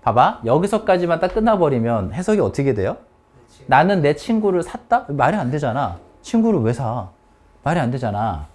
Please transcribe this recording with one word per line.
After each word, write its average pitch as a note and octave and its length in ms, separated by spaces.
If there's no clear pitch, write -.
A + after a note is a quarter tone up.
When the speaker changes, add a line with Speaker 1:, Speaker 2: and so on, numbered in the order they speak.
Speaker 1:
봐봐. B2+ 440
여기서까지만 F3 720
딱 F3+ 140
끝나버리면 B2+ 800
해석이 F#3+ 260
어떻게 C3+ 340
돼요? G2+ 220
Speaker 2:
내 - 540
친구. - 180
Speaker 1:
나는 D#3+ 340
내 D3 140
친구를 G3+ 480
샀다? - 460
말이 C#3+ 260
안 C3+ 160
되잖아. C3 460
친구를 A3 400
왜 A2+ 100
사? A#2 380
말이 E3+ 180
안 B2 100
되잖아. G#2 640